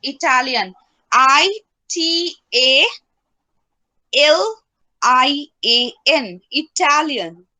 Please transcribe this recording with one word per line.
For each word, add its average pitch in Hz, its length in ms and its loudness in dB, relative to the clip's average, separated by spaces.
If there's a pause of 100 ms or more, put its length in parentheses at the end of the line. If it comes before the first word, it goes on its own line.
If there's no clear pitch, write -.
ইটালিয়ান, 262 640 -2 (440)
আই 269 340 4 (440)
টি 330 200 -4 (420)
এ 254 200 2 (1400)
এল 302 280 4 (600)
আই 254 280 2 (320)
এ 233 160 0 (280)
এন, 277 200 0 (240)
ইটালিয়ান। 294 840 -2 (280)